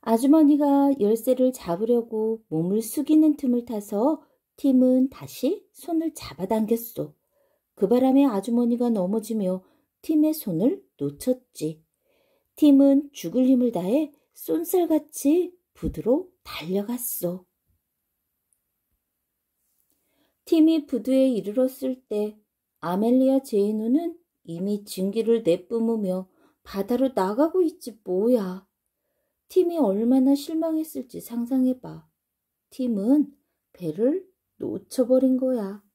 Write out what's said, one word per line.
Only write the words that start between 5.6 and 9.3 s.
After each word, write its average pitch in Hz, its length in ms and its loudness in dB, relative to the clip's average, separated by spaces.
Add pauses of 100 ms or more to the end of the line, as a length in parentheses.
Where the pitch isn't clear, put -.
손을 320 420 -6
잡아당겼어. 220 1000 -4 (640)
그 196 140 -2
바람에 262 360 4
아주머니가 240 680 0
넘어지며 202 760 -2 (380)